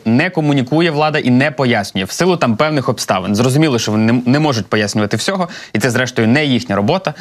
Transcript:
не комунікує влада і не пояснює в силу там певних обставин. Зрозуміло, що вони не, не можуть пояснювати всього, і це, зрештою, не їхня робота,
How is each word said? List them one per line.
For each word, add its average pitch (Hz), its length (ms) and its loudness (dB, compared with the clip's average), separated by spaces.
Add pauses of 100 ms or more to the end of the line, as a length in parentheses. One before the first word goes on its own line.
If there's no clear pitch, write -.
не 127 240 2
комунікує 151 640 0
влада 151 280 0
і 123 100 -2
не 131 220 4
пояснює 113 520 -2
в 95 80 -8
силу 175 260 0
там 120 200 0
певних 151 320 0
обставин. 101 460 -2
Зрозуміло, 127 440 2
що 110 120 -4
вони 110 220 2
не, 123 120 2
не 131 140 2
можуть 127 280 -2
пояснювати 107 500 -2
всього, 185 320 -2 (240)
і 110 60 -2
це, 127 100 0
зрештою, 120 380 0
не 147 180 2
їхня 120 300 0
робота, 143 460 0